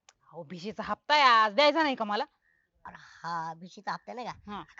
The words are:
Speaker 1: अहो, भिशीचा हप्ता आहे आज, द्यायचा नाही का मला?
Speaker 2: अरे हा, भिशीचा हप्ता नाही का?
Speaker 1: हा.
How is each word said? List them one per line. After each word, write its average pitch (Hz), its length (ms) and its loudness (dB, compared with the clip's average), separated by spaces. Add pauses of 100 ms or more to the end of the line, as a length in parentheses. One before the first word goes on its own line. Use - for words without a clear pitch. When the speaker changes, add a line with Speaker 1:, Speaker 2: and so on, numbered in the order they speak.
(320)
Speaker 1:
अहो, 165 100 -14
भिशीचा 185 400 -12
हप्ता 208 320 -2
आहे 294 80 6
आज, 220 320 6
द्यायचा 294 280 4
नाही 277 120 0
का 233 100 -6
मला? 208 200 -4 (600)
Speaker 2:
अरे - 140 -18
हा, 165 560 -10
भिशीचा 180 380 -12
हप्ता 190 200 -10
नाही 233 140 -10
का? 196 260 -12
Speaker 1:
हा. 185 100 -10 (180)